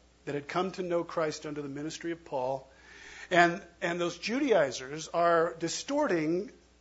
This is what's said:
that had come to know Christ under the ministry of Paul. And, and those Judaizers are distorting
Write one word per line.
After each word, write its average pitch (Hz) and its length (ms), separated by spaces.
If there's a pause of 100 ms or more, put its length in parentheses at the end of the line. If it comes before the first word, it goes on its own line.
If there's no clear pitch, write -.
(260)
that 147 100
had 143 140
come 185 220
to 185 120
know 170 220
Christ 156 400
under 147 160
the 143 80
ministry 156 420
of 165 140
Paul. 135 440 (640)
And, 170 300 (200)
and 175 160
those 175 200
Judaizers 160 920
are 170 520
distorting 180 920 (300)